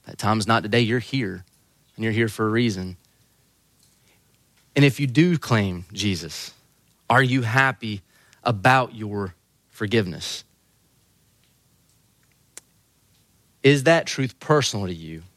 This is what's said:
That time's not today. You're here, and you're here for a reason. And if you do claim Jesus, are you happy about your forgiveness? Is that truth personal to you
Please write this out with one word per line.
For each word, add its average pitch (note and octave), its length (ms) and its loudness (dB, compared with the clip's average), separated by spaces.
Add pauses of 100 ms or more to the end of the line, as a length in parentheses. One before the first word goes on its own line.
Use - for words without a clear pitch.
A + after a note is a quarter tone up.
That - 100 -18
time's G#2+ 300 0
not A2+ 160 4
today. G#2+ 180 2
You're A#2 180 0
here, G2+ 460 -6 (500)
and A2 100 -8
you're A2+ 100 -2
here A2+ 140 2
for A2 180 -2
a G#2+ 40 0
reason. F#2+ 460 -2 (1800)
And C#3+ 80 4
if C#3 160 4
you C#3+ 80 -2
do D#3 300 2
claim G2 560 -2
Jesus, F#2 600 -6 (580)
are B2 120 6
you B2+ 200 0
happy A2+ 580 -2 (420)
about B2 520 2
your G2+ 400 -8 (340)
forgiveness? G2+ 760 -4 (3250)
Is C#3 220 4
that A2+ 240 4
truth - 320 -6
personal A#2+ 480 0
to F2+ 60 -6
you D#2+ 280 -14 (140)